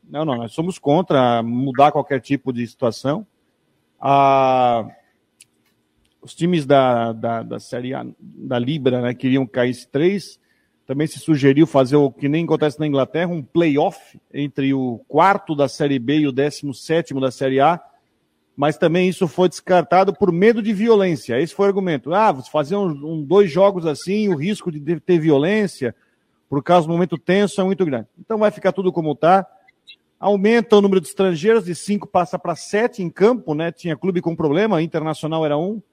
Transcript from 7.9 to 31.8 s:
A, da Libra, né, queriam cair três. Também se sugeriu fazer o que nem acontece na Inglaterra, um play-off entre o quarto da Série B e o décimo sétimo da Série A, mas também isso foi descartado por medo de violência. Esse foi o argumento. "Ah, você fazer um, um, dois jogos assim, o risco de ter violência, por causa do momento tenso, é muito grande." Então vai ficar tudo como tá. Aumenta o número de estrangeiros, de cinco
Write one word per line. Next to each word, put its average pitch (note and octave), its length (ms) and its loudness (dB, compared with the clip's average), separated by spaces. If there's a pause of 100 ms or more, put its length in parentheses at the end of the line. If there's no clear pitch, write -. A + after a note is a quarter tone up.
A, B2 120 -10 (100)
da - 400 -10
Libra, B2 460 -2
né, B2 100 -2
queriam C3 320 0
cair B2 300 -2 (120)
três. F3 520 -2 (480)
Também D3 220 -4
se - 100 -12
sugeriu C#3+ 480 4
fazer C3+ 300 2
o C#3 160 2
que C#3+ 160 -6
nem D#3+ 160 -2
acontece D3+ 340 -2
na D#3 80 -4
Inglaterra, D3+ 460 -2
um D#3+ 100 -8
play-off E3 760 -2 (120)
entre C3+ 400 -4
o B2+ 360 -4
quarto E3+ 480 0
da C#3 120 0
Série C#3 300 -2
B C#3+ 220 0
e D3 80 0
o C3+ 40 -4
décimo C#3+ 400 -4
sétimo D#3+ 480 -4
da C3 120 -2
Série C3+ 260 -2
A, E3 240 2 (760)
mas D3 220 -2
também F3+ 300 2
isso F3+ 180 -2
foi F3+ 220 0
descartado F3+ 680 2
por F#3 160 0
medo G#3+ 320 2
de A3 100 -2
violência. F#3+ 680 2
Esse E3 120 -2
foi G3+ 140 0
o - 40 4
argumento. F3 440 -4
"Ah, G#3+ 160 4
você C3 180 -6
fazer D3+ 280 -2
um, G3+ 100 -2
um, D#3 380 -6
dois F3+ 260 4
jogos F#3 340 2
assim, F#3+ 440 -2
o F3+ 80 0
risco F#3 340 -4
de D3+ 300 -6
ter F3+ 180 2
violência, D#3 760 0 (560)
por C#3 140 -4
causa F3 240 4
do E3 60 -4
momento E3+ 260 -2
tenso, G3 420 0
é F#3 40 0
muito F#3+ 200 -2
grande." B2 220 -4 (100)
Então A3 220 -6
vai G#3+ 140 2
ficar - 180 -2
tudo F#3 220 -2
como D#3 240 -2
tá. F#3 280 4 (760)
Aumenta G#3+ 560 2
o G3+ 40 8
número G3 200 2
de D3 80 -16
estrangeiros, F#3+ 560 0
de F3 100 -6
cinco - 320 -6